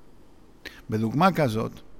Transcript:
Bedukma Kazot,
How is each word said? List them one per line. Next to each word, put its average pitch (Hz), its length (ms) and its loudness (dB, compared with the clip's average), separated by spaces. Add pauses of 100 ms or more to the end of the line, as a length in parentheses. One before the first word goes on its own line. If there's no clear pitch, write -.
(880)
Bedukma 113 460 2
Kazot, 117 520 -2 (160)